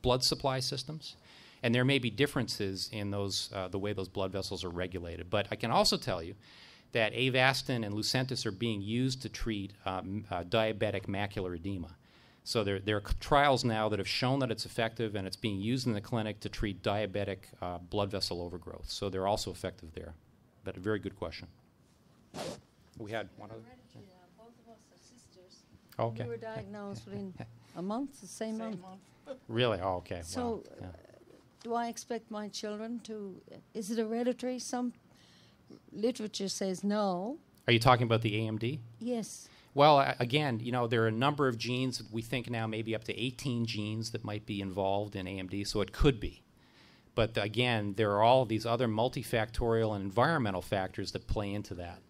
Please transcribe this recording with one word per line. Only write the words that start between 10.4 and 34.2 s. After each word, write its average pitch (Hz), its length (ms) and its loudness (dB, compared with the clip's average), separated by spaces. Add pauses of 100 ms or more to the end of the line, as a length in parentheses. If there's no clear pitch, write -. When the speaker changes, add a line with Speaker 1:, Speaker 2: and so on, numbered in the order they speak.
Speaker 1:
diabetic 104 640 0
macular 98 480 -2
edema. 85 340 -6 (560)
So 113 180 2
there, 98 160 0
there 104 160 0
are 101 100 0
c-, - 140 0
trials 143 460 6
now 110 240 2
that 104 100 0
have 95 80 -2
shown 131 320 2
that 127 120 2
it's 104 140 -4
effective, 113 500 -2
and 95 120 -4
it's 92 80 -6
being 101 240 -2
used 123 260 0
in 120 60 2
the 101 80 0
clinic 120 400 -4
to 104 100 -8
treat 98 320 -4
diabetic, 101 580 -2 (220)
uh, 87 180 -6
blood 101 300 0
vessel 92 320 -2
overgrowth. 87 480 -10
So - 200 -4
they're 92 180 0
also 104 240 0
effective 87 440 -8
there. - 180 -10 (500)
But 92 140 -8
a - 20 -12
very 104 200 0
good 98 180 -8
question. - 320 -10 (1500)
We 104 140 -10
had 110 240 -4
one 104 160 -16
other. 113 80 -14 (800)
Speaker 2:
Both 226 100 -20
of 233 260 -20
us 208 60 -20 (100)
are - 80 -20
sisters. - 680 -20 (360)
Speaker 1:
Okay. 117 240 -2
Speaker 2:
We - 60 -8
were - 80 -8
diagnosed 208 680 -10
within 196 280 -10 (420)
a 165 60 -8
month, 226 400 -6
the 190 60 -18
same 220 240 -6
Speaker 3:
Same 220 80 -6
Speaker 2:
month. 220 220 -6
Speaker 3:
month. - 580 -16 (100)
Speaker 1:
Really? 113 320 2
Oh, 92 140 0
okay. 87 280 -6
Speaker 2:
So, 82 180 -6
Speaker 1:
Wow. 233 220 -2 (160)
Yeah. 92 80 -10
Speaker 2:
uh, 90 40 -12 (720)
do 233 100 -4
I 233 160 0
expect 226 420 -8
my 208 160 -6
children 220 560 -8
to, 208 320 -10 (380)
is 208 180 -4
it 226 60 0
hereditary? 247 600 0